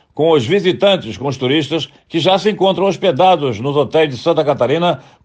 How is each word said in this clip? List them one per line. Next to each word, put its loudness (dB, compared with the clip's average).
com 0
os 2
visitantes, 0
com -6
os -4
turistas -2
que -4
já 2
se -2
encontram 0
hospedados 2
nos -4
hotéis 2
de -8
Santa 0
Catarina 0